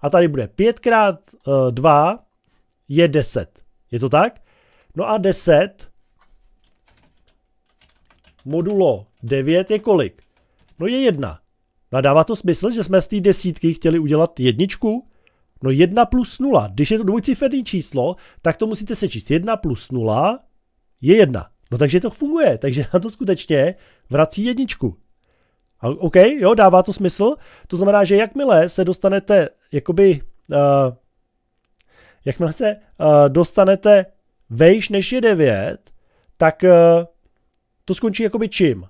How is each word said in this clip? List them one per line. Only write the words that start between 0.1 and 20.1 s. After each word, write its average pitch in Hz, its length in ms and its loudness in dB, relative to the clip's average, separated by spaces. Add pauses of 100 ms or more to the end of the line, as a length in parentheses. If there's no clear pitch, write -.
bude 131 200 -4
pět 233 320 -2
krát, 214 400 0 (140)
eh, 135 380 -2
dva 151 480 2 (680)
je 165 200 2
deset. 135 520 -4 (320)
Je 120 80 -6
to 127 100 -4
tak? 175 320 0 (540)
No 180 140 -6
a 214 80 -2
deset 180 720 0 (2500)
modulo 165 580 -2 (180)
devět 139 480 -2
je 214 80 -2
kolik? 185 420 -2 (580)
No, 170 80 -6
je 254 140 -4
jedna. 139 380 -4 (520)
No 123 60 -2
a 131 40 0
dává 143 220 2
to 220 120 -4
smysl, 185 360 -4
že 226 120 -6
jsme 180 180 0
z - 60 -8
té 208 120 -6
desítky 175 540 -2
chtěli 165 260 -2
udělat 156 400 -2
jedničku? 190 680 -2 (560)
No, 131 60 -2
jedna 175 360 2
plus 247 340 -4
nula. 226 280 0
Když 113 240 -4
je 220 60 0
to 220 60 -4
dvojciferný 247 600 -2
číslo, 165 520 -6 (260)
tak 165 160 -2
to 220 100 -4
musíte 214 280 -8
sečíst. 165 360 -6
Jedna 196 260 -2
plus 147 340 -8
nula 127 480 -2 (640)